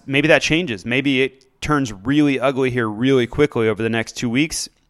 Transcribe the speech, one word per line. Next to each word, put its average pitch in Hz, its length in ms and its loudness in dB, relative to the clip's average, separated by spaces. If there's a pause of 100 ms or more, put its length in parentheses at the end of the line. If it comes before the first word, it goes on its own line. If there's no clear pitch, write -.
maybe 139 220 0
that 147 120 6
changes. 147 460 -2
Maybe 131 340 0
it - 400 -6
turns 139 320 -2
really 135 480 0
ugly 131 300 0
here 120 180 -2
really 120 380 2
quickly 123 420 0
over 107 140 -2
the 113 80 0
next 113 220 -4
two 123 180 -4
weeks, 143 400 -2 (200)